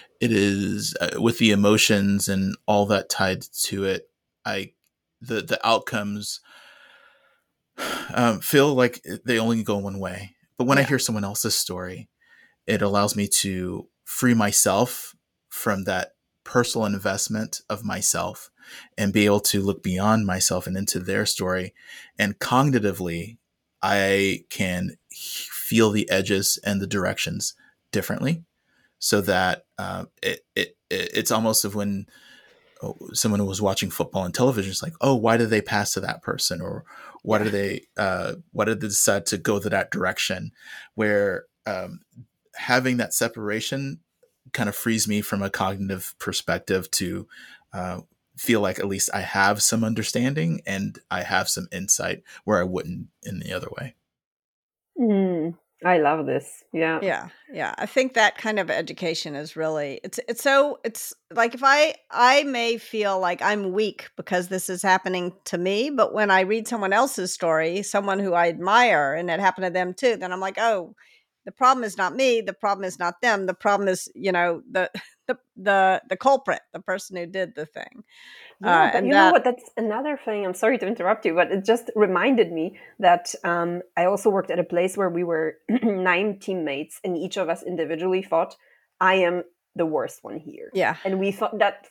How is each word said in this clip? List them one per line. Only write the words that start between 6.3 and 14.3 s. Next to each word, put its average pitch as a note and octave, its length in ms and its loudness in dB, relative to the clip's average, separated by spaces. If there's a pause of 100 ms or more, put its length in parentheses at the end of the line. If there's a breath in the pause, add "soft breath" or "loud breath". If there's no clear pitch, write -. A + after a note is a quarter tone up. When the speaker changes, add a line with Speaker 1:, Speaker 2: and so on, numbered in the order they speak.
Speaker 1:
<sighs> - 360 -8
um, A#2 260 2
feel C#3+ 340 4
like B2 280 2 (220)
they A#2 140 2
only A2+ 240 2
go G2+ 160 -2
one G2 200 -6
way. F#2+ 360 -10 (240)
But B2 80 0
when C#3 120 4
I C#3 40 6
Speaker 2:
Yeah. B2+ 60 0
Speaker 1:
hear C#3 100 2
someone G#2+ 260 -2
else's G#2 320 -2
story, F#2 520 -8 (580 soft breath)
it G#2 160 0
allows G2+ 340 2
me G2+ 120 0
to F#2 600 -2 (160)
free B2 300 2